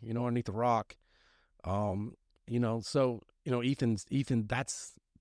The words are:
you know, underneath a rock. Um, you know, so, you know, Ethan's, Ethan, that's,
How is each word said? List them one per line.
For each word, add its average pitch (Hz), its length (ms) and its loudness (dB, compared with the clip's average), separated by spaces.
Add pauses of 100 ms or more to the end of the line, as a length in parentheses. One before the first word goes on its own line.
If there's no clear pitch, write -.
you 113 100 -8
know, 120 140 0
underneath 120 240 0
a - 20 -2
rock. 117 420 0 (680)
Um, 101 480 -2 (340)
you 120 140 0
know, 113 240 0
so, 127 380 2 (240)
you 139 40 0
know, 123 120 2
Ethan's, 120 480 2
Ethan, 127 360 2
that's, - 460 -6 (280)